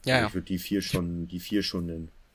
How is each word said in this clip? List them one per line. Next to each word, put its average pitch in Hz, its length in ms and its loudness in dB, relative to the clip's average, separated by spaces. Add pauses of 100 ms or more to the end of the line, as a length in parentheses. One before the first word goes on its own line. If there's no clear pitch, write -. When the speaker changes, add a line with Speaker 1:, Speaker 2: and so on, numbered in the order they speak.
Speaker 1:
Ja, 127 120 4
Speaker 2:
Also 123 80 6
Speaker 1:
ja. 107 40 2
Speaker 2:
ich - 60 -4
würd 90 160 -4
die 92 100 0
vier 98 220 0
schon, 87 460 0
die 90 120 -6
vier 101 240 0
schon 90 220 -2
nennen. 82 240 -6 (260)